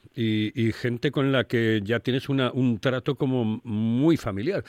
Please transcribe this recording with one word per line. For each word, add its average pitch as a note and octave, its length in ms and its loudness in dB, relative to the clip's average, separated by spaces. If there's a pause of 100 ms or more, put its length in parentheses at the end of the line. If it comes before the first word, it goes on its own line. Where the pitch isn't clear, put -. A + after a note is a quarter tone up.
(140)
Y, G#2+ 460 0
y A2+ 120 2
gente A#2+ 380 -2
con C3+ 220 0
la B2 120 2
que A2 380 2
ya A2 180 -2
tienes B2+ 280 -2
una, C3+ 240 0
un B2 280 2
trato C3 340 -2
como B2 500 0
muy A#2 540 2
familiar. A#2 500 -4